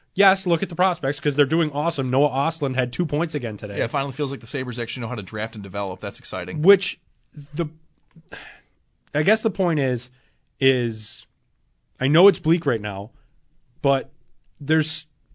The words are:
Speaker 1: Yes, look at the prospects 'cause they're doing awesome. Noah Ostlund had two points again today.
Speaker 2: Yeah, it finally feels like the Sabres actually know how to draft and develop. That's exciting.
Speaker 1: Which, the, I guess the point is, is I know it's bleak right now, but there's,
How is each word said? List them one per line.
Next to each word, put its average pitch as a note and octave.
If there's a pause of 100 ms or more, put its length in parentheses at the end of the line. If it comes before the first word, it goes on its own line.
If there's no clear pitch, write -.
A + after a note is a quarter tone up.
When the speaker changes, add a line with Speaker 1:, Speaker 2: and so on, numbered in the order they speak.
(140)
Speaker 1:
Yes, F#3+
look E3+
at -
the F3
prospects E3
'cause C#3
they're C#3+
doing D#3
awesome. C#3+
Noah C#3
Ostlund C#3
had B2+
two -
points D#3
again A#2
today. G2+
Speaker 2:
Yeah, C3
it A#2
finally C#3
feels C#3
like C#3
the A2+
Sabres B2+
actually A#2+
know A2+
how B2
to G#2
draft A2
and G#2+
develop. G2
That's G2+
exciting. F2+
Speaker 1:
Which, G3 (540)
the, D#3 (1500)
I D3+
guess F#3+
the G#3+
point E3+
is, B2+ (500)
is A#2+ (760)
I C3
know E3
it's F#3+
bleak E3
right A#2
now, G2+ (720)
but C3+ (500)
there's, D#3 (280)